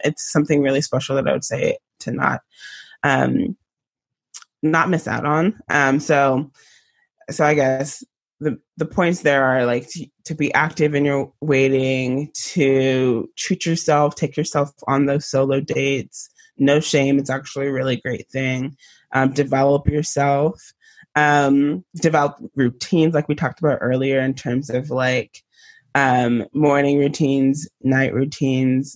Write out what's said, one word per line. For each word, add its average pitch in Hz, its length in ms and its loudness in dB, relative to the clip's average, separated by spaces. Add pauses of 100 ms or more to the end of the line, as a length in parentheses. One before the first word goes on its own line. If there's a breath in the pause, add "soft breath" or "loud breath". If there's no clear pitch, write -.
it's - 280 -4
something 147 300 2
really 135 200 2
special 135 340 -4
that 135 120 -2
I 135 60 2
would 135 120 -4
say - 320 -2 (220)
to - 120 -8
not, 139 300 -2 (640 loud breath)
um, 131 520 0 (1040)
not 165 280 2
miss 180 180 -2
out - 180 -4
on. 160 340 0 (100)
Um, 139 300 2
so, 139 520 0 (760 soft breath)
so - 160 0
I 151 80 4
guess 135 500 -2 (380)
the, 147 180 -4 (160)
the 160 100 -4
points 175 360 0
there 139 240 2
are, 127 200 2
like, 120 260 -2
to, 160 140 -12 (200)
to 156 100 -8
be 151 180 -2
active 151 420 0
in 143 100 2
your 139 260 -2 (100)
waiting, 135 920 0
to 131 1040 0
treat - 280 -4
yourself, 147 500 0
take 147 200 -6
yourself 143 360 -4 (160)
on 139 180 0
those 143 200 -2
solo 135 360 0
dates. 139 680 -4 (300 soft breath)
No 143 240 4
shame. 139 380 2
It's 139 100 -8
actually 139 380 -6
a 143 40 -4
really 131 260 -2
great 117 320 -8
thing. 131 460 -4 (380 soft breath)
Um, 135 180 2
develop 139 560 2
yourself. 147 840 -2 (420 soft breath)
Um, 147 680 4 (100)
develop 156 420 2 (180)
routines, 156 580 0
like 147 140 0
we 147 80 0
talked 139 240 -4
about 147 220 0
earlier, 131 380 0
in 131 140 0
terms 131 360 -4
of, 127 200 -4
like, 127 540 -2 (500 soft breath)
um, 127 600 2
morning 143 460 4
routines, 139 720 0 (120)
night 131 320 2
routines, 131 840 0